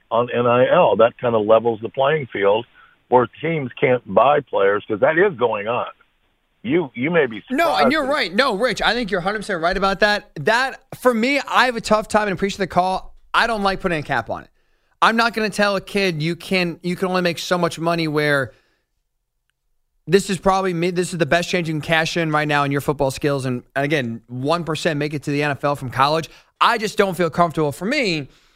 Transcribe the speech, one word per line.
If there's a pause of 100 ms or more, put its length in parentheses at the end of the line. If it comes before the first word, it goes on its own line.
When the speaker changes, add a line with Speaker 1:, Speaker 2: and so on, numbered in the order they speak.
Speaker 1:
on
N
I
L.
That
kind
of
levels
the
playing
field (420)
where (120)
teams (100)
can't (100)
buy
players,
'cause
that
is
going
on. (760)
You,
you
may
be (100)
Speaker 2:
No,
and
Speaker 1:
surprised
Speaker 2:
you're
Speaker 1:
that
Speaker 2:
right.
No,
Rich,
I
think
you're
a
hundred
percent
right
about
that.
That, (140)
for
me,
I
have
a
tough
time
and
appreciate
the
call. (180)
I
don't
like
putting
a
cap
on
it. (500)
I'm
not
gonna
tell
a
kid
you
can,
you
can
only
make
so
much
money
where (1600)
this
is
probably
me,
this
is
the
best
chance
you
can
cash
in
right
now
in
your
football
skills.
And, (140)
and
again,
one
percent
make
it
to
the
N
F
L
from
college. (320)
I
just
don't
feel
comfortable,
for
me, (280)